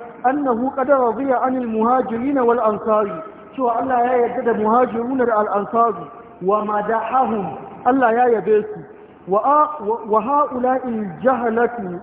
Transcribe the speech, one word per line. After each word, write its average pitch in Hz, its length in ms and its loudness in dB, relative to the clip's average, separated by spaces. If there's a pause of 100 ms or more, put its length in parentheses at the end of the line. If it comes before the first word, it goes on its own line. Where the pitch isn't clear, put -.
(220)
"annahu 262 520 0
qad 262 140 -2
radiya 247 540 2
anil 254 260 -2
muhajirin 240 680 0
wal 240 220 4
ansari", 214 520 0 (400)
cewa 240 280 -2
Allah 262 200 0
ya 254 160 2
yarda 240 260 0
da 226 120 0
muhajiruna 233 720 0
da 233 80 0
al 208 140 2
ansari, 202 560 0 (340)
"wa 208 260 0
madahahum", 214 840 -2 (360)
Allah 247 300 4
ya 247 160 4
yabe 214 340 2
su, - 180 -10 (440)
"wa 196 160 0
a-, 294 380 4
wa, 220 240 -4
wa 214 180 2
ha'ula'il 254 880 -2 (100)
jahalatu 233 840 -2